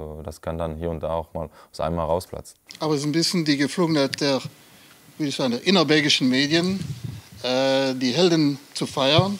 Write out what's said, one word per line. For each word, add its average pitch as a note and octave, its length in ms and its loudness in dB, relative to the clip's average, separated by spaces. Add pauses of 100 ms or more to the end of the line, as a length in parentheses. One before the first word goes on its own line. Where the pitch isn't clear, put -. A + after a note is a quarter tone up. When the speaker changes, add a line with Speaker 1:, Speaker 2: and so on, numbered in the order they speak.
(240)
Speaker 1:
das D#2 160 -12
kann E2 180 -6
dann E2 180 -6
hier E2+ 140 -4
und D#2+ 100 -6
da D#2+ 120 -4
auch E2 200 -6
mal D#2+ 160 -8 (220)
aus - 100 -12
einem E2 200 -2
rausplatzen. - 560 -4 (240)
Speaker 2:
Aber D#3 140 0
es C#3 60 0
ist D3 60 -4
ein D3 60 -2
bisschen E3 320 0
die D3 120 2
Geflogenheit C#3+ 640 0
der, C#3 200 2 (760)
wie D3+ 100 -2
ich C3+ 80 -4
sagen, C3 160 0
der A#2+ 120 -4
innerbelgischen D3+ 640 4
Medien, E3 520 2 (600)
äh, C3 520 2
die B2+ 180 0
Helden D#3 460 4 (160)
zu - 120 -4
feiern, E3 540 2